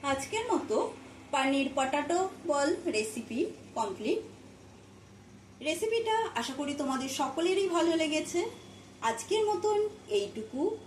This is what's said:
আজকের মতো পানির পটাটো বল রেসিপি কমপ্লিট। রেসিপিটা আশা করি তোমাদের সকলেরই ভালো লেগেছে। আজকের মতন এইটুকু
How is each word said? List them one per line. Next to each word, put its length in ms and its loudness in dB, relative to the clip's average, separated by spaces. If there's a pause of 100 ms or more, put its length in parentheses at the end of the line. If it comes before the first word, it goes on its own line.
(120)
আজকের 400 -2
মতো 260 2 (560)
পানির 420 4
পটাটো 420 2 (320)
বল 200 4 (260)
রেসিপি 440 -2 (380)
কমপ্লিট। 420 0 (1500)
রেসিপিটা 480 2 (240)
আশা 200 -4
করি 220 -2
তোমাদের 280 0 (100)
সকলেরই 560 2
ভালো 160 6 (100)
লেগেছে। 380 0 (680)
আজকের 400 2
মতন 280 2 (400)
এইটুকু 440 -2 (240)